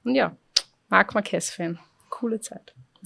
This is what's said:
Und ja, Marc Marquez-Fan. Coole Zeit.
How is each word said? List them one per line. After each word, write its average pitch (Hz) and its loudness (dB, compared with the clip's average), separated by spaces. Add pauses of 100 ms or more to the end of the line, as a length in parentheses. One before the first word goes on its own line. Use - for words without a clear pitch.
Und 247 0
ja, 208 2 (540)
Marc 196 6
Marquez-Fan. 170 -4 (320)
Coole 226 -4
Zeit. - -16 (320)